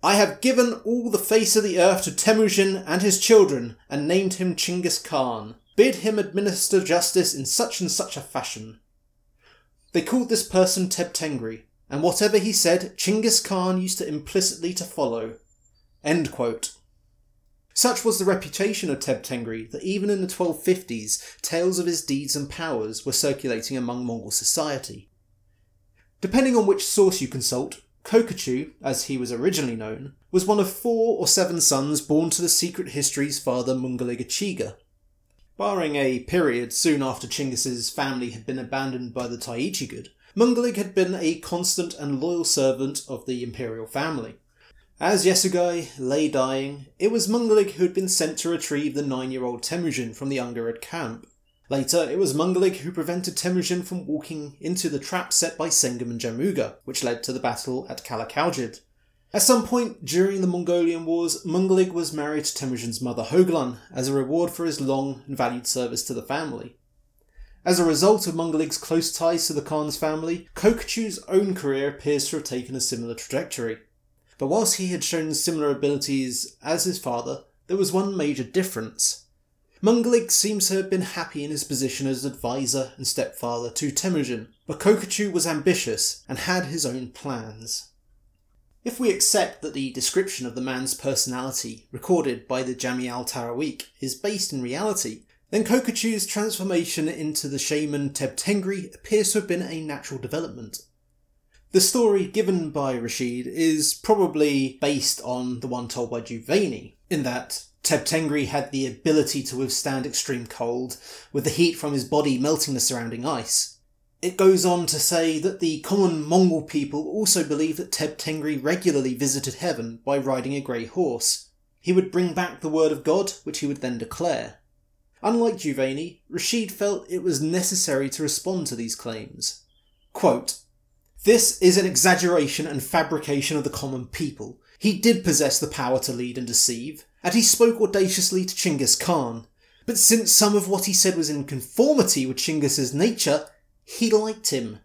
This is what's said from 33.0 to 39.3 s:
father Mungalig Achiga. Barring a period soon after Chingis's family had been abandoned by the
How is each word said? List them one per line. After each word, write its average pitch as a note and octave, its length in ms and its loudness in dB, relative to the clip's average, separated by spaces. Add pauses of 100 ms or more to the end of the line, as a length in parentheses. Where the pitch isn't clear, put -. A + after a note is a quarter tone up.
father B2+ 360 -2
Mungalig B2+ 460 -4
Achiga. - 560 -4 (800)
Barring F#3 400 0
a C3 240 2
period B2 520 0
soon D3 300 2
after C3 240 -4
Chingis's B2 640 -4
family B2+ 400 -4
had A2 140 -14
been C3 140 -6
abandoned B2+ 560 -6
by B2 140 -4
the A#2+ 80 -8